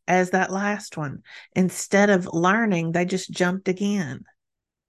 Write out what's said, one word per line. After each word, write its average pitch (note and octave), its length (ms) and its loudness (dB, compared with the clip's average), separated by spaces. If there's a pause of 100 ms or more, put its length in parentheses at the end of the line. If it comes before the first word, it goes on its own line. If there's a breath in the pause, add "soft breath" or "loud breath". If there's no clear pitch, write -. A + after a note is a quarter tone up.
as F3+ 240 2
that F#3 220 0
last G3+ 440 -4
one. D3 260 -8 (340 loud breath)
Instead G3 520 2
of F#3 240 2
learning, F3 600 2
they F3 120 2
just F#3 260 -4
jumped F#3 380 -2
again. F#3 560 -2 (640)